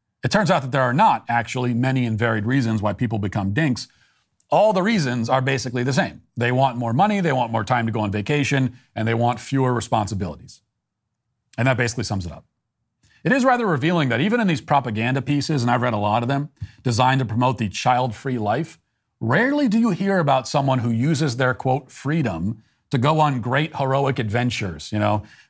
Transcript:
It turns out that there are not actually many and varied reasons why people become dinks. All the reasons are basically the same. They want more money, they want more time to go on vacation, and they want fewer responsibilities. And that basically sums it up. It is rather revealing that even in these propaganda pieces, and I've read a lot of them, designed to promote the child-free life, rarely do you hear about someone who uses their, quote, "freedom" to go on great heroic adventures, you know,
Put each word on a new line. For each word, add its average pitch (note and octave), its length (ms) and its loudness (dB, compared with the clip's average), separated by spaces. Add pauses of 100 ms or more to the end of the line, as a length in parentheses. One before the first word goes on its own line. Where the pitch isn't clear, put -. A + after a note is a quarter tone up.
(240)
It - 80 -2
turns G3+ 200 2
out E3 100 2
that B2+ 100 -6
there C#3 100 2
are B2 120 2
not D3+ 360 4
actually A#2+ 440 -2
many B2+ 320 0
and A2 140 -2
varied A2+ 260 0
reasons A#2 360 0
why G#2 100 0
people A2 280 -4
become G2 340 -2
dinks. F#3+ 340 -2 (640)
All G3+ 220 4
the F#3 100 0
reasons C3 460 0
are C3 120 2
basically B2+ 420 -2
the C3+ 100 0
same. C#3 300 -2 (120)
They A#2 160 0
want B2+ 240 2
more A#2 160 -2
money, G3 300 2
they E3 100 2
want B2 200 0
more A2+ 120 0
time A#2 220 0
to A2+ 60 0
go A2 100 -2
on G#2 100 -2
vacation, C3 680 0 (180)
and A2+ 120 -4
they A#2 60 2
want A#2+ 260 0
fewer C3 320 0
responsibilities. G#2 880 -4 (960)
And A#2+ 100 0
that B2+ 100 2
basically A#2+ 260 -2
sums G2 220 -4
it D#2+ 60 -10
up. D2 140 -18 (800)
It - 80 2
is B3+ 140 2
rather A#3+ 220 4
revealing D#3 420 2
that A2+ 100 2
even G#3+ 220 2
in G#3 60 2
these D#3+ 120 0
propaganda B2+ 640 0
pieces, C#3+ 400 -2
and A#2+ 80 0
I've A#2+ 140 2
read B2 100 0
a G#2+ 40 -2
lot G#2 260 0
of A#2+ 60 -2
them, C#3+ 200 -2 (320)
designed B2+ 380 2
to C3 60 -2
promote B2 340 0
the G#2+ 100 -2
child-free B2+ 720 -2
life, A2 400 -2 (400)
rarely B3 480 2
do G#3+ 100 2
you A#3 140 2
hear G3 260 0
about C#3 300 2
someone C3+ 320 0
who A#2 100 0
uses C3 480 0
their, B2+ 160 2
quote, C3 380 -4
"freedom" A2+ 720 -4 (260)
to C#3+ 80 0
go D3+ 220 2
on C#3 220 2
great C#3 340 -2
heroic C3+ 420 0
adventures, A2 760 -4
you G#2+ 60 -2
know, G#2 240 0 (280)